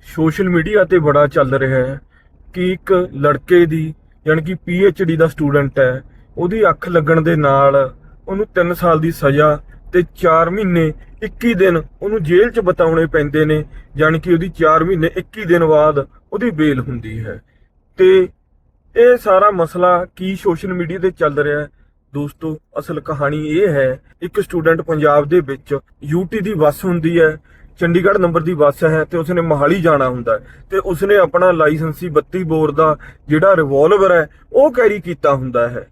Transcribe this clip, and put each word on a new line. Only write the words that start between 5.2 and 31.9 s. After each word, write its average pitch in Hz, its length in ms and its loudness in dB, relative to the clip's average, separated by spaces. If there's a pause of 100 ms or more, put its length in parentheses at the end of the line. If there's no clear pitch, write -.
ਸਟੂਡੈਂਟ 143 520 -2
ਹੈ, 131 240 0 (340)
ਉਹਦੀ 190 320 0
ਅੱਖ - 200 -4
ਲੱਗਣ 165 320 2
ਦੇ 160 160 0
ਨਾਲ 139 400 2 (520)
ਉਹਨੂੰ 196 260 -4
ਤਿੰਨ 175 200 0
ਸਾਲ 170 260 0
ਦੀ 160 120 -2
ਸਜ਼ਾ 147 460 2 (340)
ਤੇ 180 100 2 (120)
ਚਾਰ 165 360 2
ਮਹੀਨੇ 175 420 0 (300)
ਇੱਕੀ 233 320 -2
ਦਿਨ 180 220 2
ਉਹਨੂੰ 196 460 -6
ਜੇਲ੍ਹ 180 280 4
'ਚ 226 100 -4
ਬਿਤਾਉਣੇ 165 460 0
ਪੈਂਦੇ 151 380 0
ਨੇ, 151 200 -2 (320)
ਯਾਨੀ 156 240 0
ਕਿ 175 120 -2
ਉਹਦੀ 170 160 0 (100)
ਚਾਰ 156 260 2
ਮਹੀਨੇ 175 320 -2
ਇੱਕੀ 202 280 -12
ਦਿਨ 170 220 2
ਬਾਅਦ 151 400 2 (260)
ਉਹਦੀ 226 180 -2
ਬੇਲ 151 300 0
ਹੁੰਦੀ 113 440 -10
ਹੈ। 92 160 -14 (580)
ਤੇ 185 300 4 (680)
ਇਹ 247 200 6
ਸਾਰਾ 208 340 4
ਮਸਲਾ 180 540 0 (120)
ਕੀ 185 200 -6
ਸੋਸ਼ਲ 180 360 -4
ਮੀਡੀਆ 175 260 -6
ਤੇ 180 120 0
ਚੱਲ 151 280 -2
ਰਿਹਾ 147 220 -2
ਹੈ? 147 80 -10 (440)
ਦੋਸਤੋ, 147 460 -8 (200)
ਅਸਲ 151 220 -8
ਕਹਾਣੀ 147 380 -4 (100)
ਇਹ 180 200 0
ਹੈ, 135 320 -2 (220)
ਇੱਕ 175 180 -6
ਸਟੂਡੈਂਟ 165 400 -2
ਪੰਜਾਬ 147 480 0
ਦੇ 175 120 2
ਵਿੱਚ 139 340 -8 (300)
ਯੂ 156 200 -2
ਟੀ 214 160 -6
ਦੀ 202 140 -4
ਬੱਸ 151 300 0
ਹੁੰਦੀ 170 360 -2
ਹੈ, 156 100 4 (500)
ਚੰਡੀਗੜ੍ਹ 180 380 2
ਨੰਬਰ 170 220 0
ਦੀ 170 140 -4
ਬੱਸ 147 300 0
ਹੈ 160 200 0
ਤੇ - 140 -6
ਉਸਨੇ 170 220 -4
ਮੋਹਾਲੀ 160 400 0
ਜਾਣਾ 147 280 2
ਹੁੰਦਾ 117 260 -4
ਹੈ - 360 -14
ਤੇ 190 140 -2
ਉਸਨੇ 196 320 0
ਆਪਣਾ 180 340 2
ਲਾਇਸੈਂਸੀ 160 580 -2